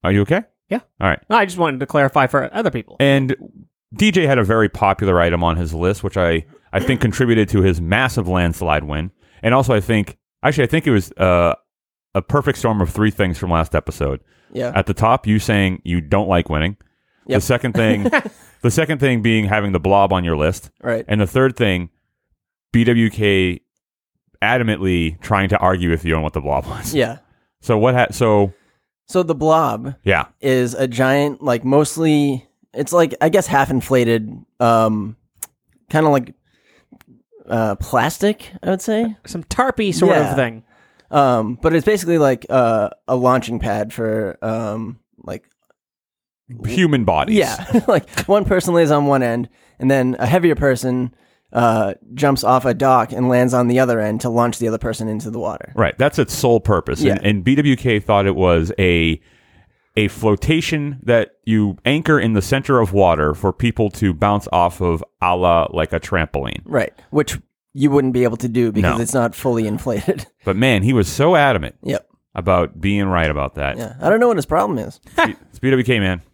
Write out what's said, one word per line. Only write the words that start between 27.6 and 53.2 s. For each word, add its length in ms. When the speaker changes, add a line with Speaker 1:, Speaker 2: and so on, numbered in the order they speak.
Speaker 1:
So 180
what 160
ha-, 180
so 400
Speaker 3:
So 160
the 120
blob 600
Speaker 1:
Yeah. 220
Speaker 3:
is 340
a 140
giant, 540
like, 220
mostly, 840
it's, 200
like, 280
I 100
guess 180
half 220
inflated, 600
um, 560
kinda 200
like, 240
uh, 280
plastic, 760
I 80
would 120
say. 340
Speaker 2:
Some 160
tarpy 500
sort 200
Speaker 3:
Yeah. 180
Speaker 2:
of 60
thing. 260
Speaker 3:
Um, 500
but 140
it's 120
basically, 320
like, 300
uh, 420
a 80
launching 420
pad 340
for, 500
um, 580
like, 240
Speaker 1:
Human 400
bodies. 320
Speaker 3:
Yeah. 480
<laughs> 40
Like, 200
one 160
person 280
lays 200
on 140
one 180
end, 240
and 100
then 280
a 80
heavier 280
person, 600
uh, 440
jumps 320
off 220
a 80
dock 360
and 200